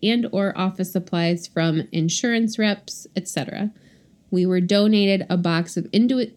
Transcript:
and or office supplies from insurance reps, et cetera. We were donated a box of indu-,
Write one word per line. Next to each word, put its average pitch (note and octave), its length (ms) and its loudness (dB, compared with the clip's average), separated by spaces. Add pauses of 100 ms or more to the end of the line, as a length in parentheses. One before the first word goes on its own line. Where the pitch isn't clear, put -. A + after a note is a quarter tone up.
and A#3 280 0
or G3 260 -2
office F#3 360 -4
supplies E3+ 560 -2
from E3 420 0
insurance A3 680 0
reps, G#3 580 -4
et F#3 100 -4
cetera. - 460 -6 (580)
We F3+ 160 2
were F3+ 140 2
donated G3+ 680 2
a F#3 80 0
box E3+ 400 0
of E3+ 140 -4
indu-, A#3+ 460 2